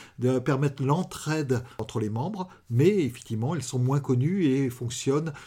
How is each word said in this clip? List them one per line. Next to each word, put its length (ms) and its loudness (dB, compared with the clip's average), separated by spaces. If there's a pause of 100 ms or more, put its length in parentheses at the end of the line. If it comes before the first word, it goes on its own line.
(200)
de 200 2
permettre 440 0
l'entraide 800 0 (140)
entre 240 -6
les 80 -2
membres, 400 -4 (200)
mais 200 6
effectivement, 680 0
ils 80 -4
sont 160 -4
moins 220 2
connus 460 2
et 220 2
fonctionnent 640 -2 (160)